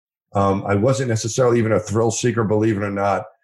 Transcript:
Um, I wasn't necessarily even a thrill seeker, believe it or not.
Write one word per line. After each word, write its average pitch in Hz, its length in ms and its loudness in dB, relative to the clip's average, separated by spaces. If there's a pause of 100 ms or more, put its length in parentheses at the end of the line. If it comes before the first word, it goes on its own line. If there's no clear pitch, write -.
(340)
Um, 98 320 0
I 101 100 0
wasn't 120 340 0
necessarily 120 500 0
even 110 120 0
a 101 80 2
thrill 113 320 0
seeker, 113 320 -2
believe 107 340 2
it 101 60 -4
or 101 80 -4
not. 98 320 0 (200)